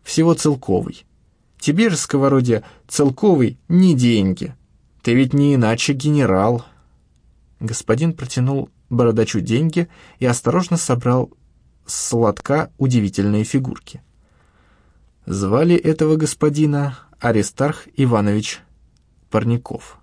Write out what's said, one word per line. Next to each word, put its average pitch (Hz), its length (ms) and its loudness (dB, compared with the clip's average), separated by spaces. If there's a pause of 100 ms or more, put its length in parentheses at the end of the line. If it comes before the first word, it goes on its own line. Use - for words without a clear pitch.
всего 165 300 2
целковый. - 720 -4 (540)
Тебе 196 300 0
же, 160 80 -2
сковородье, 135 640 0 (240)
целковый 139 680 2 (120)
не 175 260 4
деньги. 110 600 0 (460)
Ты 120 120 0
ведь 131 200 2
не 143 220 4
иначе 117 380 0
генерал». 120 720 0 (920)
Господин 131 540 -2
протянул 135 560 -4 (200)
бородачу 113 520 0
деньги 156 460 -2 (320)
и 127 60 -2
осторожно 165 520 0
собрал 123 540 -2 (540)
с - 280 -8
лотка 120 640 0
удивительные 104 680 0
фигурки. - 580 -6 (1200)
Звали 107 500 0
этого 156 400 0
господина 147 840 -2 (220)
Аристарх 117 760 -2
Иванович 107 680 0 (680)
Парников. - 720 -4